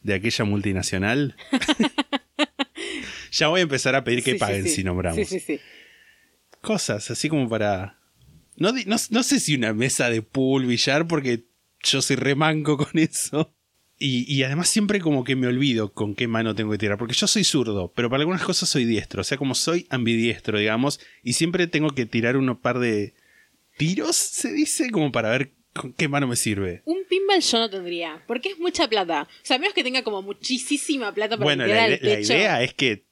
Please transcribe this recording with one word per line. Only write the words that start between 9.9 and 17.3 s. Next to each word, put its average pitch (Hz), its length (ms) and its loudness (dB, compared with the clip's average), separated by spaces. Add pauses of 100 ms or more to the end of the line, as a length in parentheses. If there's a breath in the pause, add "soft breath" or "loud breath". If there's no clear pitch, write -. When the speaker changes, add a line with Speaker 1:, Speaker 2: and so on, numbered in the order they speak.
Speaker 1:
de 113 140 0
pool, 131 420 0
billar, 139 420 2
porque 135 360 0 (400)
yo 135 180 2
soy 139 140 2
re 135 180 2
manco 151 440 2
con 147 200 -2
eso. - 560 0 (460)
Y, 127 340 0
y 135 100 2
además 147 260 0
siempre 208 300 2
como 147 240 2
que 131 120 0
me 127 120 0
olvido 123 460 2
con 104 220 -4
qué 120 120 -2
mano 113 280 0
tengo 107 160 -2
que 104 80 -2
tirar, 104 180 0
porque 120 160 -6
yo 208 140 0
soy 202 160 2